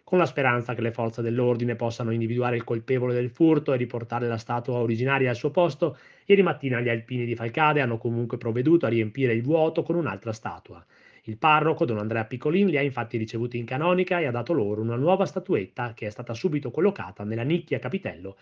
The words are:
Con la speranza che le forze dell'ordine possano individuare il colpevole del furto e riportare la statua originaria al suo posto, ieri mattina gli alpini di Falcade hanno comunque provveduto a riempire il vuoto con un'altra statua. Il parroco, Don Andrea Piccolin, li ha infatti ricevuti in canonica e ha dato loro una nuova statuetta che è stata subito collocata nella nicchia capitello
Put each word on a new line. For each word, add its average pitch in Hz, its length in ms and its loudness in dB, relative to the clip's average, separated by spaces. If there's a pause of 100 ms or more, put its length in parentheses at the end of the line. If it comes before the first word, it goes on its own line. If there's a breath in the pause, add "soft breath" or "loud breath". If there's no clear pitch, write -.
Con 180 160 2
la 156 60 2
speranza 123 480 0
che 113 60 -6
le 117 100 -2
forze 113 320 -4
dell'ordine 120 520 0
possano 117 360 -4
individuare 117 440 0
il 120 80 -4
colpevole 123 520 -2
del 123 160 -2
furto 156 420 4
e 127 40 2
riportare 120 500 -4
la 117 100 -2
statua 123 380 -4
originaria 123 540 2
al 120 60 -2
suo 147 140 -2
posto, 156 480 0 (280 loud breath)
ieri 196 180 8
mattina 143 380 0
gli 120 80 0
alpini 117 360 -2
di 120 80 -2
Falcade 143 480 2
hanno 117 160 0
comunque 117 400 -2
provveduto 127 480 2
a 117 40 2
riempire 113 440 0
il 113 80 0
vuoto 160 400 0
con 160 140 -2
un'altra 113 360 -4
statua. 87 540 -12 (380 soft breath)
Il 113 140 -10
parroco, 156 480 4
Don 113 120 0
Andrea 110 280 -2
Piccolin, 160 420 0
li 170 100 0
ha - 40 0
infatti 123 360 -2
ricevuti 117 400 -4
in 117 80 -6
canonica 180 540 0
e 165 80 0
ha 123 40 -2
dato 120 220 -2
loro 104 280 0
una 117 160 -2
nuova 180 280 2
statuetta 123 680 -4
che - 100 -8
è 104 60 -4
stata 120 240 -8
subito 147 340 -2
collocata 147 540 -2
nella 110 180 -4
nicchia 147 380 -2
capitello 95 640 -8